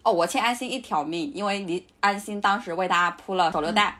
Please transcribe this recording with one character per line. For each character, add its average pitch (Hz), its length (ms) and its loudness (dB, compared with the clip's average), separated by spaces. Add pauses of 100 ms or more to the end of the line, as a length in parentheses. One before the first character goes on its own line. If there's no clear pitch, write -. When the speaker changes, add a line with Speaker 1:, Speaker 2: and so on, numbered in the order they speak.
Speaker 1:
：“哦， 226 80 4
我 170 120 4
欠 233 160 0
安 240 140 2
心 240 160 -8
一 254 80 -4
条 185 240 -2
命。” 156 320 -4
因 202 100 -4
为 202 160 0
李-， 180 240 -4 (140)
安 202 200 0
心 208 220 -8
当 202 220 2
时 175 100 -8
为 185 140 0
他 175 240 2
铺 190 240 -8
了 175 160 4
手 170 100 -2
榴 156 120 0
弹， 208 160 4
Speaker 2:
嗯。 - 120 -8